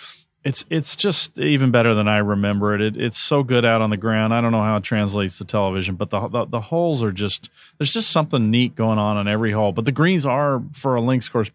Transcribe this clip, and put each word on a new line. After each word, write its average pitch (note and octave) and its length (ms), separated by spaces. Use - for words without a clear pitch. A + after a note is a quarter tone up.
it's, C#3 240
it's D#3+ 280
just - 420
even C3+ 320
better A#2 220
than G#2+ 160
I G#2+ 80
remember G#2 580
it. G2+ 60
It, G#2+ 160
it's A#2+ 200
so C#3+ 260
good B2 200
out A2+ 180
on G#2+ 100
the G#2+ 40
ground. A2 380
I A#2 80
don't A#2 100
know A2+ 100
how G#2+ 140
it G2 80
translates G#2 540
to F#2+ 80
television, F#2+ 500
but G#2 140
the, G2 180
the, A2 160
the A#2 160
holes D#3+ 420
are G#2 120
just, G2 360
there's C#3+ 160
just A3 160
something C3+ 420
neat A#2+ 240
going A2 240
on G#2 160
on G2+ 140
every G#2+ 240
hole. G#2+ 180
But A2+ 140
the C#3 80
greens D#3 320
are, C3+ 360
for C3 220
a A#2 60
links B2+ 280
course, A2 260